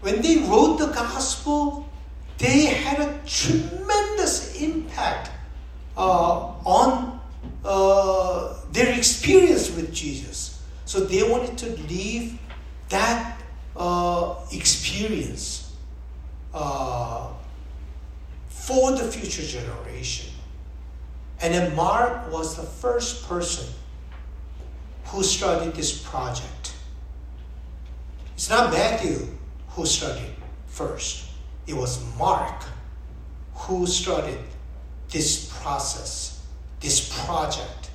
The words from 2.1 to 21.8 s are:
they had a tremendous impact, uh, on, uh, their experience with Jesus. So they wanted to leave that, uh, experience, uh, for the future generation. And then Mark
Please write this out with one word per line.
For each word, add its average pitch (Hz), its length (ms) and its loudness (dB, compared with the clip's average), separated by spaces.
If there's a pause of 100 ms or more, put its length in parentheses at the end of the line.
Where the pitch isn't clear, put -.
they 269 260 8
had 285 340 2
a - 280 0
tremendous 381 1300 2
impact, - 720 -2 (640)
uh, 180 580 4 (120)
on, 247 540 6 (440)
uh, 190 920 6 (160)
their 247 260 6
experience - 800 8
with 160 180 -4
Jesus. - 680 -6 (220)
So 196 160 2
they 185 280 4
wanted 247 300 2
to 233 120 -4 (120)
leave 214 560 -4 (480)
that, 233 500 2 (380)
uh, 175 600 2 (160)
experience, - 1200 -2 (800)
uh, 131 720 -2 (1200)
for 262 460 4
the 247 180 2
future 185 320 -4
generation. 120 880 -6 (1120)
And 170 120 2
then 175 220 2
Mark 190 560 2